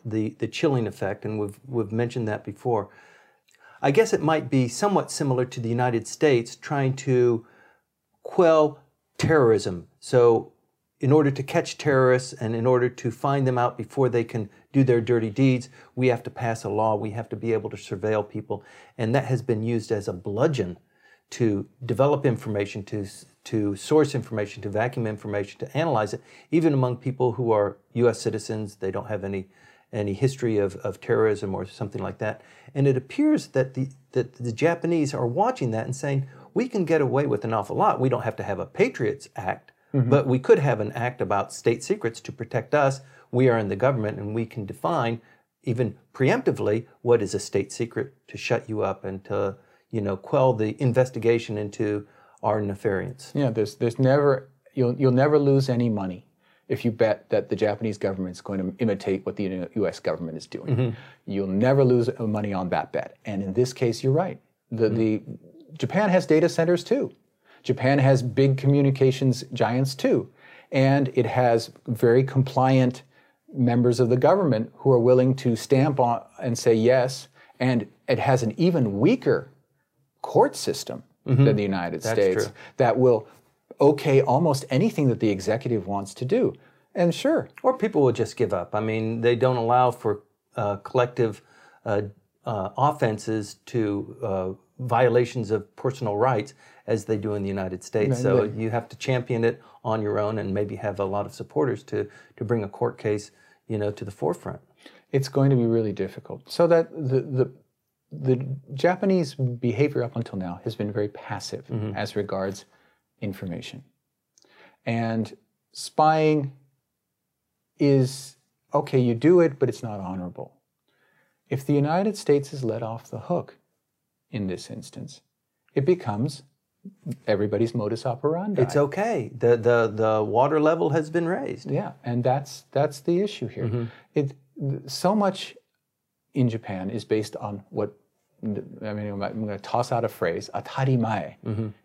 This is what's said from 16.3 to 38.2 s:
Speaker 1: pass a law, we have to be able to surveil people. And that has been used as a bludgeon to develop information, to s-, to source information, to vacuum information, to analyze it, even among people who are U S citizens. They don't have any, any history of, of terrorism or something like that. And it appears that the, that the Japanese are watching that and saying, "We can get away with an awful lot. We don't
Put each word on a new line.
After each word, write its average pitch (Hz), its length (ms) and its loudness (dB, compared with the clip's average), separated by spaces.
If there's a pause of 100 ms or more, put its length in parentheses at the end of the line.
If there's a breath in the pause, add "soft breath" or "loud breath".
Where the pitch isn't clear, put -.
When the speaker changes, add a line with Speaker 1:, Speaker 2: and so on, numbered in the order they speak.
Speaker 1:
pass 117 340 -4
a 107 40 -6
law, 107 260 0
we 104 180 -4
have 113 180 -8
to 107 60 -6
be 110 160 -2
able 107 180 -2
to 98 60 -10
surveil 104 520 -2
people. 104 340 -8 (360 loud breath)
And 113 160 0
that 135 120 0
has 131 160 -2
been 110 200 -2
used 113 300 -4
as 104 160 -4
a 101 40 -2
bludgeon 101 640 -2 (520 soft breath)
to 104 360 -2 (200)
develop 139 400 2
information, 104 580 -4
to 104 180 -6
s-, - 220 -14 (200)
to 101 320 -2
source 147 380 2
information, 107 480 -6
to 107 60 -8
vacuum 113 380 -2
information, 101 540 -6
to 117 160 -10
analyze 139 360 0
it, - 80 -8 (300 loud breath)
even 160 240 4
among 123 240 0
people 127 340 -2
who 113 200 -2
are 104 260 0 (160)
U 117 140 4
S 110 120 0
citizens. 107 560 -6
They 95 140 -4
don't 101 160 -6
have 104 180 -6
any, 98 240 -6 (440 soft breath)
any 104 200 -2
history 120 460 0
of, 95 180 0
of 98 240 -8
terrorism 107 540 0
or 95 120 -6
something 98 360 -8
like 98 160 -8
that. 107 240 -6 (320 loud breath)
And 143 120 2
it 131 100 4
appears 294 520 0
that 135 260 -2
the, 131 140 -4 (240)
that 123 220 -2
the 120 180 -6
Japanese 160 640 0
are 127 120 -2
watching 160 440 -2
that 110 160 -2
and 131 100 -6
saying, 139 300 -4 (260 loud breath)
"We 240 160 -2
can 196 160 -2
get 156 160 2
away 135 260 2
with 120 180 -2
an 113 100 -2
awful 104 220 -2
lot. 190 240 2
We 131 80 2
don't 127 140 0